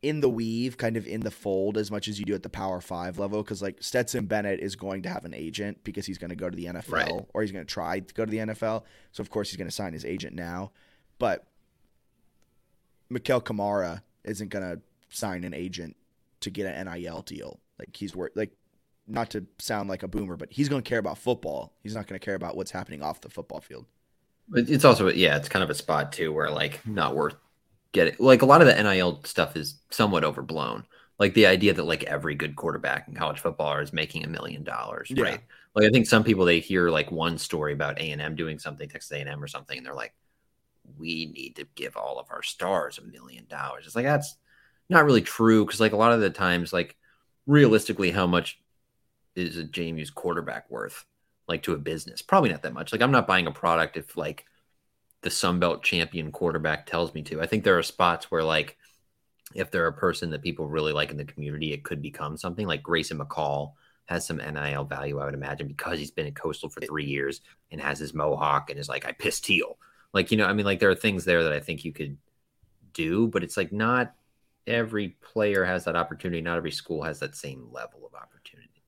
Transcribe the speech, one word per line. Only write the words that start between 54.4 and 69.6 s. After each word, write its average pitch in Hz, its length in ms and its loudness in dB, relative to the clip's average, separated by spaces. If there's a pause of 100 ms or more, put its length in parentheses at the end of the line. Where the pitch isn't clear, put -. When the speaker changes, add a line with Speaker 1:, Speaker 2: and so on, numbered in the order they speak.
Speaker 2:
the 82 100 -4
Sun 90 280 2
Belt 87 220 2
champion 82 500 -2
quarterback 78 540 -2
tells 82 300 -2
me 78 80 -6
to. 78 180 -6
I 82 60 -2
think 107 160 0
there 92 160 6
are 82 40 0
spots - 460 0
where, 82 140 0
like, 78 340 0 (800)
if 90 160 -6
they're 85 160 0
a 78 60 -2
person 85 360 -2
that 73 140 -8
people 80 240 -4
really 76 260 -2
like 73 160 0
in 76 80 -10
the 73 80 -6
community, 73 480 -6
it 71 100 -10
could 78 160 -8
become 76 380 -8
something. 92 300 -6
Like, 73 160 -4
Grayson 82 340 -2
McCall 73 560 -4 (320)
has 87 220 -4
some 80 120 -6
N 76 160 -8
I 71 180 -4
L 71 120 -4
value, 71 320 -6
I 71 80 -6
would 71 80 -6
imagine, 69 340 -8
because 80 300 -6
he's 73 140 -10
been 78 160 -6
at 71 80 -10
Coastal 78 340 -8
for - 120 -14
three 76 240 -6
years 69 360 -4 (300)
and 76 100 -12
has 71 160 -4
his 73 160 -10
mohawk 73 560 0
and 71 100 -8
is 71 80 -10
like, 67 160 -8
"I 64 100 -8
piss - 260 -4
teal." - 400 -2 (340)